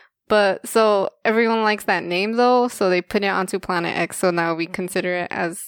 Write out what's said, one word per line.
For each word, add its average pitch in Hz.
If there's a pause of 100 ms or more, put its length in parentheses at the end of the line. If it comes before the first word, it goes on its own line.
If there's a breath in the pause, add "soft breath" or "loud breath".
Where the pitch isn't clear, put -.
(280 loud breath)
But 202
so 214 (160)
everyone 226
likes 214
that 185
name 185
though, 247
so 196
they 180
put 202
it 196
onto 190
Planet 170
X. 165
So 185
now 170
we 165
consider 180
it 175
as 175